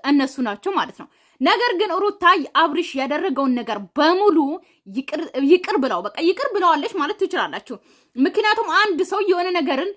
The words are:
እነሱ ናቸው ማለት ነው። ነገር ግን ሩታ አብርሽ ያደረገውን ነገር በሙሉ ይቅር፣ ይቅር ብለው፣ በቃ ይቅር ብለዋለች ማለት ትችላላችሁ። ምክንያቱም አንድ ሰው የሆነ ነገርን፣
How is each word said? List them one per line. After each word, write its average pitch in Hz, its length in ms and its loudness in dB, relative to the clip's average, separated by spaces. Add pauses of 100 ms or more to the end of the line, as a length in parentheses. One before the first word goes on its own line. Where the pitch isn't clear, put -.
እነሱ 277 360 2
ናቸው 220 320 -4
ማለት 190 240 -4
ነው። - 100 -18 (340)
ነገር 466 320 2
ግን 370 220 0
ሩታ 403 280 -2 (320)
አብርሽ 320 380 0
ያደረገውን 269 640 -2
ነገር 226 220 -4 (160)
በሙሉ 349 440 4 (500)
ይቅር፣ 262 320 -6 (240)
ይቅር 359 340 4
ብለው፣ 233 240 0
በቃ 202 200 -10
ይቅር 381 280 0
ብለዋለች 349 440 0
ማለት 320 240 -4
ትችላላችሁ። 208 580 -4 (400)
ምክንያቱም 427 580 0
አንድ 381 320 2
ሰው 392 160 -2
የሆነ 359 300 0
ነገርን፣ 320 460 -2